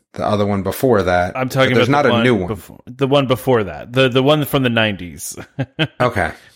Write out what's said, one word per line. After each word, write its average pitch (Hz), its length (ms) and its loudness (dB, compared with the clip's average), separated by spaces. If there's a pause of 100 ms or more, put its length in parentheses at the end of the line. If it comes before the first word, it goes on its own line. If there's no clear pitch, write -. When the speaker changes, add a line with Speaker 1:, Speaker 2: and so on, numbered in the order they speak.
(120)
Speaker 1:
the - 120 -6
other 104 220 0
one 101 160 -2
before 98 400 0
that. 90 340 0
Speaker 2:
I'm 131 120 -4
talking 135 220 2
Speaker 1:
But 123 60 2
there's 117 120 2
Speaker 2:
about 143 100 2
Speaker 1:
not 147 60 2
Speaker 2:
the 127 60 4
Speaker 1:
a - 20 2
Speaker 2:
one 117 120 2
Speaker 1:
new 127 120 4
one. 90 120 -4
Speaker 2:
befo-, - 380 -12
the 131 220 -4
one 139 180 2
before 120 380 0
that. 76 280 -12
The, 131 160 4
the 131 140 2
one 147 240 4
from 139 180 0
the 120 60 2
nineties. 98 640 -4 (220)
<laughs> - 420 -6
Speaker 1:
Okay. 95 320 0 (240)